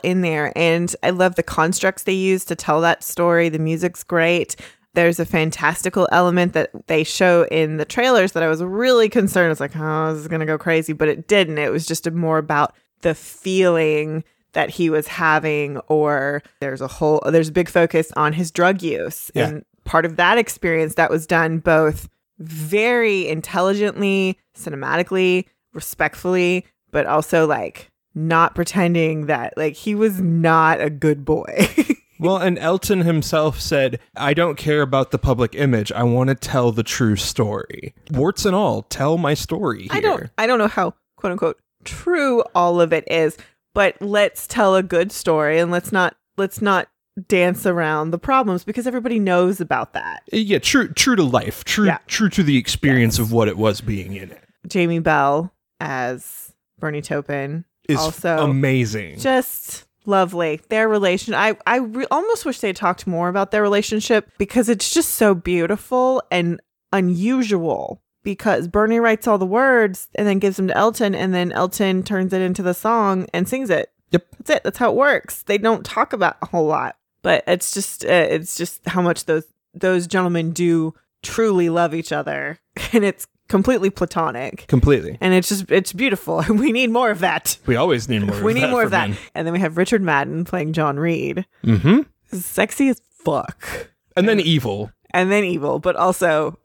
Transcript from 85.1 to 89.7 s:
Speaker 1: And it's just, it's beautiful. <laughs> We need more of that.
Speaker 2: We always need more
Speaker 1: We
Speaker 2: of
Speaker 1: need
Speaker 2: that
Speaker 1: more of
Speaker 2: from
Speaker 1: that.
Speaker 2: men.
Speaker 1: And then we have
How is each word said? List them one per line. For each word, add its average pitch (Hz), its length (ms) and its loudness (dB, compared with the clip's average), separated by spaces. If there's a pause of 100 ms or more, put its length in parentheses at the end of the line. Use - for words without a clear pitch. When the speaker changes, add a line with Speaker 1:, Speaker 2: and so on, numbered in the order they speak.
Speaker 1:
And 185 100 4
it's 185 160 4
just, 196 220 -4
it's 185 240 2
beautiful. 175 520 -2
<laughs> 196 40 0
We 220 220 2
need 240 180 0
more 233 200 2
of 185 100 -4
that. 170 440 -2
Speaker 2:
We 120 120 2
always 127 340 2
need 110 160 2
more 101 160 -2
Speaker 1:
We 214 100 2
Speaker 2:
of 233 40 0
Speaker 1:
need 262 80 0
Speaker 2:
that 254 60 0
Speaker 1:
more 247 120 2
of 214 80 4
Speaker 2:
from - 0 -
Speaker 1:
that. 170 200 0
Speaker 2:
men. 101 80 -6 (160)
Speaker 1:
And 160 120 -4
then 170 80 -2
we 180 60 0
have 165 180 0